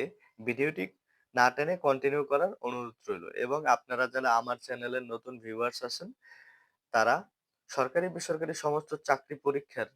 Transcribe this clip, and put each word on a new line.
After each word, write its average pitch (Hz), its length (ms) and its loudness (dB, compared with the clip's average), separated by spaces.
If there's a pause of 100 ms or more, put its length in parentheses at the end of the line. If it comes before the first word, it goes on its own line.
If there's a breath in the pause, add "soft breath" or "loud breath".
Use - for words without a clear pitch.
(400 soft breath)
ভিডিওটি 135 460 -2 (500)
না 123 140 8
টেনে 151 280 0
কন্টিনিউ 139 460 2
করার 151 280 2 (100)
অনুরোধ 123 420 -6
রইল। 92 220 -6 (100)
এবং 131 300 -2
আপনারা 127 420 2
যারা 127 280 -2
আমার 120 220 0
চ্যানেলের 123 460 -6
নতুন 117 360 -8
ভিউয়ার্স 113 440 -4
আছেন, 170 260 -8 (840 soft breath)
তারা 117 220 6 (540)
সরকারি 156 400 0
বেসরকারি 165 440 -4
সমস্ত 151 380 -2 (120)
চাকরি 143 320 0
পরীক্ষার 143 600 -2